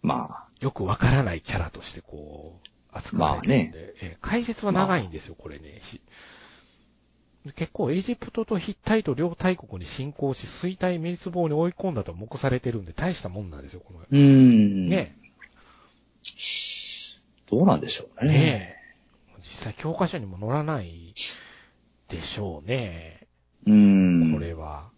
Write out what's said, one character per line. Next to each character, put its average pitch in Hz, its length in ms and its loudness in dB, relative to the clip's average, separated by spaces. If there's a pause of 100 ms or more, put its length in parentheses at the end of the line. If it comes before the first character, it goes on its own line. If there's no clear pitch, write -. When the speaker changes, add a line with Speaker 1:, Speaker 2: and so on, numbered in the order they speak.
Speaker 1:
ま 71 220 -2
あ。 - 260 -18 (100)
Speaker 2:
よ 135 100 -2
く - 140 -8
わ 92 120 -2
か 123 140 4
ら 135 120 4
な 95 120 -2
い 80 60 -8
キ - 120 -12
ャ - 60 -4
ラ 82 120 -4
と - 120 -18
し - 100 -16
て 85 100 -16
こ 76 600 -18
う、 - 60 -20 (240)
扱 - 320 -2
わ 71 120 2
れ 65 60 -8
て - 60 -2
る 120 200 4
ん - 40 -12
で。 82 60 -18
Speaker 1:
ま 80 60 -16
あ - 20 -20
ね。 - 160 -20
Speaker 2:
え 95 120 -12
え、 - 60 -20
解 233 240 -4
説 226 220 -8
は 196 60 0
長 190 260 0
い 107 80 -6
ん 87 40 -12
で 80 100 -12
す - 60 -20
よ、 - 120 -18
Speaker 1:
ま - 20 -20
あ。 - 20 -20
Speaker 2:
こ - 60 -14
れ 73 100 -16
ね。 76 240 -20
ひ-、 - 180 -18 (1500)
結 - 180 -8
構 - 180 -2
エ 175 120 0
ジ 240 120 -4
プ - 160 -16
ト 226 140 -4
と 208 140 -2
ヒ 180 140 -8
ッ - 120 -12
タ 220 120 2
イ 220 60 0
ト 143 120 -2
両 165 200 -2
大 185 220 0
国 - 220 -14
に 87 80 -12
侵 135 260 -8
攻 139 220 -2
し、 - 120 -16
衰 185 300 -8
退 180 220 -2
滅 175 320 -8
亡 170 180 0
に 151 60 0
追 170 160 2
い - 20 -10
込 190 200 -6
ん - 20 -6
だ 107 100 -4
と 87 80 -12
目 92 240 -12
さ 135 140 0
れ 127 100 0
て 127 100 -4
る 110 120 -6
ん - 20 -12
で、 85 80 -16
大 170 220 -4
し - 80 -14
た - 80 -10
も 98 120 -10
ん 92 80 -10
な 76 80 -14
ん 67 40 -16
で 73 80 -16
す - 40 -20
よ、 90 60 -16
こ - 140 -20
の。 85 60 -20 (100)
Speaker 1:
う 139 80 6
ん。 120 720 10
Speaker 2:
ね。 175 240 0 (2250)
Speaker 1:
ど 120 120 4
う 190 40 6
な 143 100 6
ん - 40 -2
で - 80 -8
し - 140 -4
ょ - 60 -18 (120)
う 139 60 0
ね。 156 60 4
Speaker 2:
ね 135 440 2
え。 - 40 -20 (580)
実 - 260 -16
際 104 100 -8
教 156 200 -6
科 190 120 0
書 170 120 -6
に 110 80 -10
も 92 120 -12
載 104 120 -6
ら 147 120 -2
な 147 200 -4
い 85 320 -16 (960)
で 80 120 -10
し - 180 -10
ょ 87 260 -8
う 87 40 -14
ね。 85 580 -8 (400)
Speaker 1:
う 107 80 6
ん。 92 600 6
Speaker 2:
こ 73 40 -2
れ 82 140 -6
は。 76 460 -14